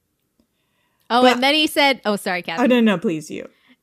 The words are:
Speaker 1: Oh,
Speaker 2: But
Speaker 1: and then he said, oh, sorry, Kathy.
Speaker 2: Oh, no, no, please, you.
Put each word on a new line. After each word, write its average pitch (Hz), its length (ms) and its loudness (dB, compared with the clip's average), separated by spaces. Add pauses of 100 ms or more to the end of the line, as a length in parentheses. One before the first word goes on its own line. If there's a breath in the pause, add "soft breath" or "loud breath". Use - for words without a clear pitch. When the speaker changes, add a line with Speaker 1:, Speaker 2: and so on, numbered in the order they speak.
(1080)
Speaker 1:
Oh, 247 140 2
Speaker 2:
But 254 100 6
Speaker 1:
and 247 100 -2
then 285 120 2
he 302 120 2
said, 277 380 0
oh, 208 100 -2
sorry, 180 280 -6
Kathy. 170 180 -6
Speaker 2:
Oh, 277 60 2
no, 240 120 2
no, 214 200 2
please, 160 320 -6
you. - 180 -12 (340 soft breath)